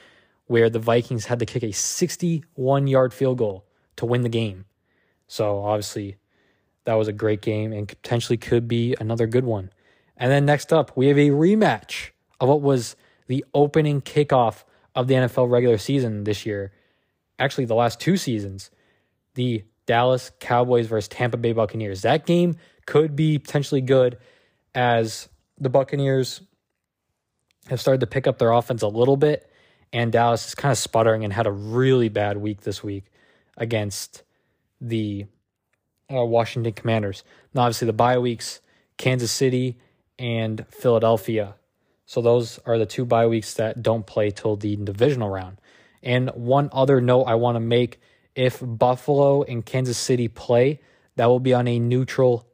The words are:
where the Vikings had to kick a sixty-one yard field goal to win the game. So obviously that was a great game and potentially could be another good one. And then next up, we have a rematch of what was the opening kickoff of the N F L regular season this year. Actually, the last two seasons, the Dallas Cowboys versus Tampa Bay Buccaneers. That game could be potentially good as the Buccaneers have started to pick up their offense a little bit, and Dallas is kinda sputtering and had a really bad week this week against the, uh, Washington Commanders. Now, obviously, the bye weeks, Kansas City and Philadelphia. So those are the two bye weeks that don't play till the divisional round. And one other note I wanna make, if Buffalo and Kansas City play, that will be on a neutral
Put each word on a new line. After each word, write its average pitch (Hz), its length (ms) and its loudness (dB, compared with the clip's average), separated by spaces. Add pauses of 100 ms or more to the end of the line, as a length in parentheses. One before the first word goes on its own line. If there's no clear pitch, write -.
(480)
where 117 220 4
the 113 100 -4
Vikings 117 460 0
had 120 140 -4
to 113 60 -4
kick 117 180 -6
a 110 80 -4
sixty-one 139 1160 -2
yard 131 260 2
field 131 240 0
goal 104 280 -4 (320)
to - 80 -6
win 123 160 0
the 120 80 -2
game. 107 360 -4 (640)
So 104 360 -4
obviously 104 540 -4 (680)
that 117 100 0
was 107 120 2
a 107 60 -4
great 107 280 -2
game 107 300 -4
and 104 160 -8
potentially - 500 -4
could 117 300 0
be 117 320 -2
another 113 280 -2
good 123 180 0
one. 101 260 -6 (440)
And 127 160 -2
then 143 140 4
next 143 260 0
up, 160 240 2
we 131 120 2
have 143 100 4
a 147 120 6
rematch 156 800 0 (280)
of 127 100 2
what 147 120 4
was 135 340 0 (320)
the 131 160 -4 (100)
opening 147 480 2
kickoff 135 640 0 (300)
of 127 140 -2
the 131 80 4
N 127 80 4
F - 140 -2
L 127 100 2
regular 120 300 4
season 113 460 -2
this 104 220 -6
year. 101 260 -8 (680)
Actually, 139 260 -2
the 113 100 -2
last 117 240 0
two 185 180 0
seasons, 101 520 -6 (680)
the 123 280 -2 (220)
Dallas 123 540 0
Cowboys 120 480 2
versus 107 200 -4
Tampa 123 300 -4
Bay 117 140 -2
Buccaneers. 107 520 -4
That 143 220 0
game 175 300 2 (300)
could 151 300 2
be 151 240 2
potentially 143 420 -2
good 127 360 2 (580)
as 117 540 0 (300)
the 139 100 -2
Buccaneers 135 720 0 (1300)
have 127 120 -4
started 131 200 2
to 120 60 -2
pick 135 200 -2
up 131 100 0
their 113 140 2
offense 117 300 0
a 107 60 0
little 123 300 2
bit, 151 320 0 (420)
and 117 200 -2
Dallas 117 360 2
is - 80 -12
kinda 139 200 0
sputtering 110 480 2
and 101 100 -4
had 113 140 0
a 104 40 -2
really 117 580 2
bad 104 280 -2
week 104 240 -8
this - 220 -10
week 101 220 -10 (520)
against 107 680 -6 (560)
the, 107 460 -6 (880)
uh, 123 120 0
Washington 117 480 0
Commanders. 107 500 -4 (300)
Now, 123 100 2
obviously, 117 220 -2
the 110 80 0
bye 120 260 2
weeks, 123 420 -6 (360)
Kansas 127 340 -2
City 127 480 -2 (400)
and 113 500 -4
Philadelphia. 113 880 0 (500)
So - 160 -6
those 117 440 2
are 117 120 0
the 110 80 0
two 127 200 -6
bye 117 220 4
weeks 113 280 -2
that 110 260 -4
don't 113 240 -2
play 107 260 -2
till 107 240 -4
the 104 200 -4
divisional 104 540 -2
round. 95 300 -10 (420)
And 127 300 -2
one 131 420 0
other 135 260 4
note 123 240 4
I 120 120 0
wanna 117 260 0
make, 117 400 0 (340)
if 127 260 -2
Buffalo 139 800 2
and 120 220 -8
Kansas 127 320 -2
City 123 300 0
play, 127 540 0 (340)
that 117 120 2
will 127 120 6
be 131 140 2
on 123 140 2
a 120 120 0
neutral 123 760 0